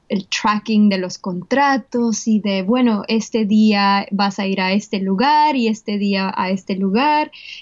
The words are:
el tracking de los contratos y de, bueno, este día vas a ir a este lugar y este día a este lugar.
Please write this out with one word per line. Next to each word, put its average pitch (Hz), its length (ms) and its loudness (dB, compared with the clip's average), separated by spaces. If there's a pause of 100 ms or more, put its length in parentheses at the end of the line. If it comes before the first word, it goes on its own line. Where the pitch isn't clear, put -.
el 190 180 -4
tracking 214 640 0
de 196 100 2
los 180 200 -6
contratos 233 1080 -2
y 214 120 2
de, 196 220 -2
bueno, 226 460 2
este 226 380 -2
día 202 640 2
vas 202 280 -2
a 202 80 -4
ir 196 140 -2
a 185 120 0
este 202 280 -2
lugar 277 560 2
y 226 120 0
este 214 300 -4
día 196 360 -2
a 185 160 -2
este 190 260 -4
lugar. 277 540 0 (300)